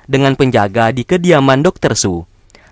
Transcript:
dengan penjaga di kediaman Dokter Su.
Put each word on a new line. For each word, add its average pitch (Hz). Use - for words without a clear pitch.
dengan 135
penjaga 113
di 123
kediaman 151
Dokter 170
Su. 87